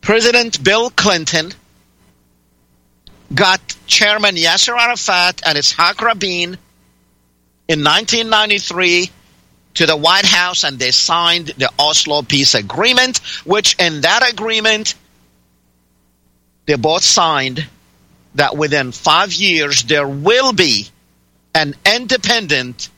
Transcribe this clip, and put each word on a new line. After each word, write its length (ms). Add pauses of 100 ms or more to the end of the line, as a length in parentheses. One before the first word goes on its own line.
President 600
Bill 280
Clinton 600 (1800)
got 260 (260)
Chairman 500
Yasser 420
Arafat 680
and 140
Itzhak 420
Rabin 560 (1080)
in 160
nineteen 480
ninety-three 800 (640)
to 120
the 100
White 280
House, 400
and 140
they 140
signed 560 (100)
the 200
Oslo 440
Peace 320
Agreement, 640 (260)
which 340
in 220
that 320
agreement, 600 (1700)
they 80
both 300
signed 640 (680)
that 220
within 360
five 400
years, 520
there 240
will 440
be 360 (680)
an 200 (120)
independent 1120